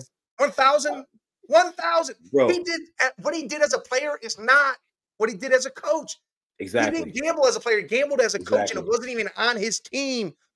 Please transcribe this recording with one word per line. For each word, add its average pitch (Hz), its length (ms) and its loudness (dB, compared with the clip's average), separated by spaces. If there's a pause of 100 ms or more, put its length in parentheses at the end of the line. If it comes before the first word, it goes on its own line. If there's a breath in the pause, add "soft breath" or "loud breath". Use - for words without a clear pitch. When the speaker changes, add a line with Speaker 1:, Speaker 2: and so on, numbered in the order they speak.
(380)
Speaker 1:
One 269 140 2
thousand. 277 540 2 (420)
One 349 260 4
thousand. 330 420 -2 (160)
Speaker 2:
Bro. - 180 6
Speaker 1:
He 349 140 0
did, 339 160 -4 (420)
what 294 140 -2
he 311 100 -6
did 302 160 -4
as 294 120 4
a 247 60 -2
player 285 420 -4
is 226 180 -12
not 262 380 2 (400)
what 220 120 0
he 240 60 -8
did 254 160 -4
as 262 140 4
a 269 40 -8
coach. 294 460 -4 (440)
Speaker 2:
Exactly. 110 400 0
Speaker 1:
He - 60 -6
didn't - 160 -8
gamble 311 240 2
as 240 120 2
a - 20 -4
player. 220 200 0
He 196 40 -4
gambled 254 380 0
as 208 140 2
a 196 40 -4
coach, 202 320 0
and - 80 -6
it - 0 -
Speaker 2:
Exactly. 175 100 -6
Speaker 1:
wasn't 233 200 -2
even 226 260 -4
on 233 220 0
his 214 240 -4
team 247 520 -4 (220)